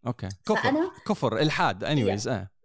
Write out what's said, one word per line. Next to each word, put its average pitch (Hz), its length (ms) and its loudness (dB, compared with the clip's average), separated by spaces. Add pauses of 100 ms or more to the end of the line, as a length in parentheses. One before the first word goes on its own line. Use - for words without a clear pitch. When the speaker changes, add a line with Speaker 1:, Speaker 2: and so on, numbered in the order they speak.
Speaker 1:
أوكي. 101 220 -6 (160)
كفر. 214 100 2
Speaker 2:
فأنا 294 360 0 (160)
Speaker 1:
كفر، 131 320 0
إلحاد، 143 460 0
anyways، 113 380 2
Speaker 2:
Yeah. 127 40 -4
Speaker 1:
آه. 98 220 -4 (160)